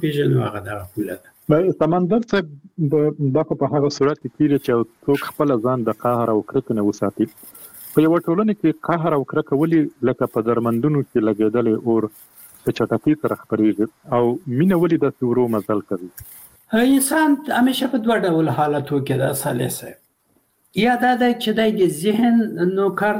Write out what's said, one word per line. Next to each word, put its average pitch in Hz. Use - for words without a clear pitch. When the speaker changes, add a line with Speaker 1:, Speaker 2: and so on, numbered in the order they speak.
Speaker 1:
پېژنو، 143
هغه 104
دغه 98
پوله 95
ده. -
Speaker 2:
سمندر 180
صاحب، 185
ب-، 147
دا 156
خو 156
په 135
هغه 147
صورت 147
کې 127
کېږي 143
چې -
یو 117
څوک 139
خپله 143
ځان 127
د 110
قهر 120
او 107
کرکې -
نه 107
وساتي. 101
په 151
یوه 165
ټولنه 202
کې -
قهر 165
او 139
کرکه 143
ولې 156
لکه 127
په 113
درمندونو 117
کې -
لګېدلی 110
اور 113
په 120
چټکۍ 117
سره 107
خپرېږي 107
او 120
مینه 160
ولې 165
داسې -
ورو 120
مزل 107
کوي؟ 90
Speaker 1:
انسان 269
همیشه 254
په 269
دوه 220
ډول 160
حالتو 143
کې 139
ده، 135
صالح 127
صاحب. -
یا 233
دا 247
ده 247
چې 233
دی 220
د 180
ذهن 226
نوکر 196